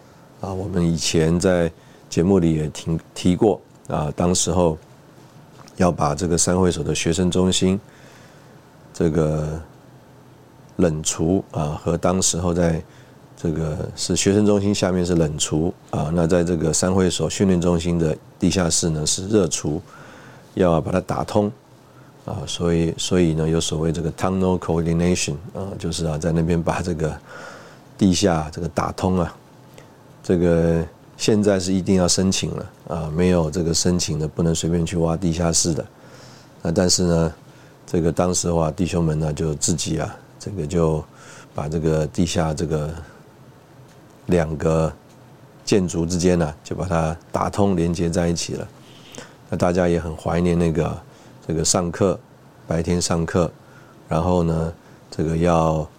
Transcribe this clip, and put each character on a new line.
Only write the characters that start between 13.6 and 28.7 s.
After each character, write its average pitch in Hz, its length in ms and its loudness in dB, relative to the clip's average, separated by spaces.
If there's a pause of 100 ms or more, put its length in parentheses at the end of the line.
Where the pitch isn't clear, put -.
是 - 200 -2
学 98 160 2
生 104 140 4
中 104 160 4
心 101 120 0
下 101 180 0
面 92 120 2
是 87 120 2
冷 78 200 2
厨 78 380 -2 (160)
啊， 78 240 -4
那 85 140 2
在 87 160 4
这 87 120 0
个 78 160 0
三 92 220 0
会 92 160 4
所 82 180 -2
训 101 200 0
练 92 120 4
中 87 200 2
心 85 180 0
的 80 180 0 (220)
地 90 140 2
下 87 180 0
室 85 200 0
呢 78 140 -2
是 92 240 -4
热 101 200 4
厨， 78 340 -4 (720)
要 85 260 2
把 82 120 -4
它 92 100 0
打 73 220 -6
通 104 280 0 (720)
啊， - 200 -8
所 87 280 -2
以， 82 240 0
所 - 220 0
以 82 140 4
呢 78 160 0
有 82 100 2
所 82 200 -2
谓 82 120 0
这 82 100 -6
个 80 120 -4
tunnel 92 460 0
coordination 85 760 0 (200)
啊， 95 140 -10 (100)
就 85 140 -6
是 82 140 -4
啊 78 120 -4
在 80 140 -2
那 82 100 2
边 85 200 0
把 80 200 -4
这 87 120 -4
个 78 240 -4 (800)
地 95 160 4
下 82 360 2
这 85 120 -12
个 85 80 -4
打 - 240 -2